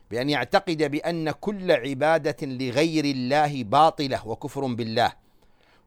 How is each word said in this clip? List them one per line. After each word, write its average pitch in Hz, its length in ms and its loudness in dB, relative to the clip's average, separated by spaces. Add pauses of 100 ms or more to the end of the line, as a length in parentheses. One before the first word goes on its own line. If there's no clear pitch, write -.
(100)
بأن 127 200 -2
يعتقد 156 520 0
بأن 156 480 -2
كل 185 420 -2
عبادة 143 720 0
لغير 135 580 0
الله 139 600 0
باطلة 135 640 2
وكفر 139 380 -6
بالله، 113 460 0 (760)